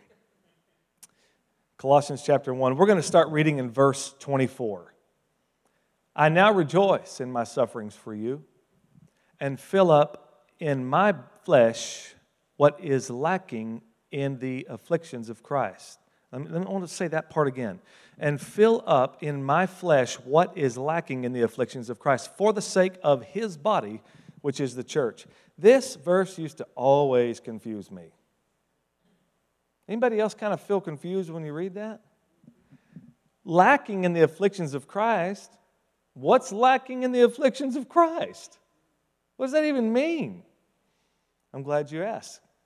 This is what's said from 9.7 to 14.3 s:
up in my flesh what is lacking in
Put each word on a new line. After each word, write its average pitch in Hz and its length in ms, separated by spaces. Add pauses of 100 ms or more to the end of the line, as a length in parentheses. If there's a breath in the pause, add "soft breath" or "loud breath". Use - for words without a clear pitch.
up - 580 (100)
in 139 260
my 175 300 (300)
flesh - 680 (420)
what 147 240
is 135 300
lacking 123 720 (280)
in 139 280